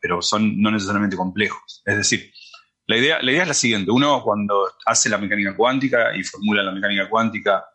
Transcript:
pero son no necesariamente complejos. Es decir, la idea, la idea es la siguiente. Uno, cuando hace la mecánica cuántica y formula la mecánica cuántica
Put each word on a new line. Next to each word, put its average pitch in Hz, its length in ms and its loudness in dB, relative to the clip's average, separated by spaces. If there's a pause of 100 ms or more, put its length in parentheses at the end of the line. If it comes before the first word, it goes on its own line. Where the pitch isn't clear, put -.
pero 87 220 -2
son 107 380 0
no 107 100 4
necesariamente 101 460 0
complejos. 92 680 -4
Es 104 120 0
decir, - 340 -2 (560)
la 107 100 2
idea, 139 260 2
la 127 100 0
idea 165 100 2
es 185 60 -2
la 143 60 -2
siguiente. 107 360 0
Uno, 135 320 2
cuando 101 460 0 (180)
hace 113 220 2
la 107 100 0
mecánica 101 380 -2
cuántica 123 600 2
y 95 60 -4
formula 104 400 -2
la 98 80 -2
mecánica 98 380 -4
cuántica 104 560 0 (100)